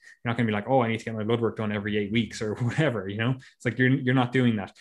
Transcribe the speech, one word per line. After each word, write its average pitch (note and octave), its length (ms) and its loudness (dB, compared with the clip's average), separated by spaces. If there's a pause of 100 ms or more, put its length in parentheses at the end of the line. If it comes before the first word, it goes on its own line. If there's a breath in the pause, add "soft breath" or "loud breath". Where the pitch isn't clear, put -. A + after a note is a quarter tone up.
(240 loud breath)
you're A#2+ 60 -2
not A#2 80 -2
gonna A#2+ 80 2
be G#2+ 80 0
like, G#2 160 -2
"Oh, C3 140 4
I A2+ 40 2
need A2+ 120 -2
to - 60 -12
get A2+ 100 -6
my A2 80 -4
blood A#2 180 0
work G#2+ 160 0
done G#2+ 140 -2
every G#2 260 -2
eight G#2 140 -2
weeks," A2+ 320 -2
or G#2+ 100 -4
<laughs> - 80 -6
whatever, A#2+ 460 0
you G2+ 100 -6
know? A#2 140 0
It's - 340 -10
like, A#2+ 140 0
you're, B2+ 100 6
you're C3 240 2
not B2 180 2
doing B2 260 4
that. F#2 240 -8